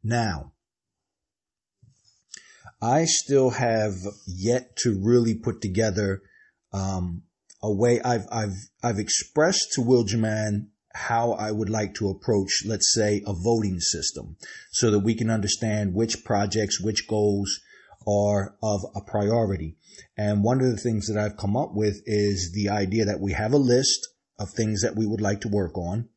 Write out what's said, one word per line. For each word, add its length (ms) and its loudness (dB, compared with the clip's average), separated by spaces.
Now, 520 -2
I 220 2
still 460 2
have 460 0
yet 580 -2
to 200 2
really 320 4
put 240 -4
together, 640 0
um, 520 -4
a 100 0
way. 320 4
I've, 260 0
I've, 260 -4
I've 160 -2
expressed 760 0
to 80 -2
Will 220 6
German 680 -2
how 380 0
I 200 -2
would 180 -2
like 260 -2
to 140 -2
approach, 540 0
let's 300 0
say, 320 2
a 80 -4
voting 460 0
system, 560 -6
so 200 2
that 80 4
we 160 2
can 160 0
understand 640 0
which 280 0
projects, 560 0
which 280 -2
goals 520 0
are 540 2
of 200 -2
a 60 -6
priority. 760 0
And 280 2
one 180 4
of 60 4
the 100 0
things 300 -2
that 100 -2
I've 200 -2
come 200 0
up 160 -2
with 320 0
is 480 0
the 160 0
idea 360 0
that 160 -2
we 100 -2
have 220 0
a 40 6
list 520 2
of 140 -8
things 320 -2
that 120 -2
we 120 0
would 140 -2
like 200 0
to 80 -6
work 260 0
on. 420 -6